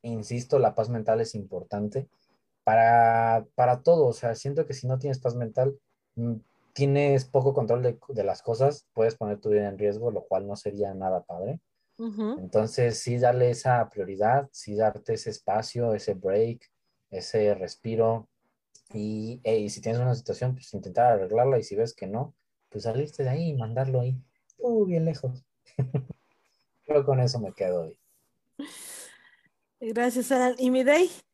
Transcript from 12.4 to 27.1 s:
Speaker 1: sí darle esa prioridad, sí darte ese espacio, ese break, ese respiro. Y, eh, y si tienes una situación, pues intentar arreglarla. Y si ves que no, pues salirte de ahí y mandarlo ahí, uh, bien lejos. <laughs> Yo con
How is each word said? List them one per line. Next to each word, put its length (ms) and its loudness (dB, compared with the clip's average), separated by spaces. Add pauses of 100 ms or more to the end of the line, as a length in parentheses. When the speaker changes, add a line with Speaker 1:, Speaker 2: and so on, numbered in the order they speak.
Speaker 1:
sí 180 -4
darle 300 4
esa 400 0
prioridad, 640 0
sí 240 -10
darte 380 0
ese 160 -8
espacio, 640 -2
ese 180 -4
break, 580 -2 (400)
ese 440 0
respiro. 760 -2 (640)
Y, 500 -8
eh, 160 0
y 120 -2
si 100 -14
tienes 220 -2
una 120 2
situación, 400 -4
pues 200 -14
intentar 380 2
arreglarla. 460 2
Y 40 0
si 140 -10
ves 180 0
que 120 -10
no, 280 -6 (340)
pues 160 -12
salirte 380 -4
de 80 0
ahí 180 -2
y 60 -2
mandarlo 460 -2
ahí, 180 -2 (400)
uh, 260 2
bien 220 0
lejos. 360 -4 (220)
<laughs> 500 -4 (720)
Yo 200 2
con 140 4